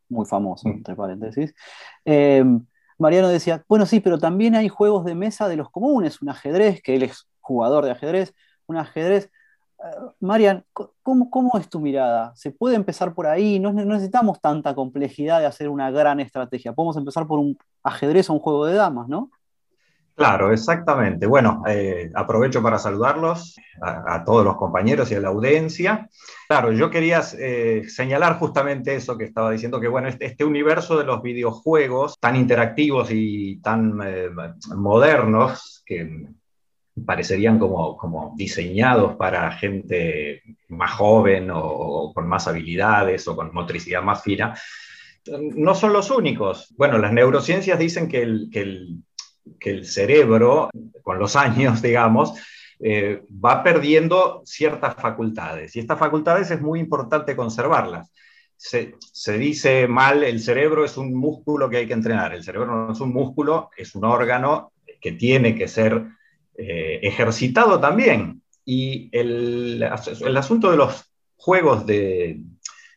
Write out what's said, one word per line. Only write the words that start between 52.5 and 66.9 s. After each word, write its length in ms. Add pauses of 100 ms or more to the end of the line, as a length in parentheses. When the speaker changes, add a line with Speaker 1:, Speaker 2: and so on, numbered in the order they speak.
Speaker 2:
eh, 440 (200)
va 200
perdiendo 840
ciertas 500
facultades, 800
y 40
estas 180
facultades 540
es 100
muy 180
importante 560
conservarlas. 760 (440)
Se, 440
se 380
dice 500
mal, 360
el 160
cerebro 460
es 120
un 160
músculo 560
que 80
hay 100
que 60
entrenar. 400
El 100
cerebro 240 (200)
no 60
es 60
un 120
músculo, 640
es 200
un 100
órgano 680 (300)
que 120
tiene 420
que 120
ser, 380 (500)
eh, 460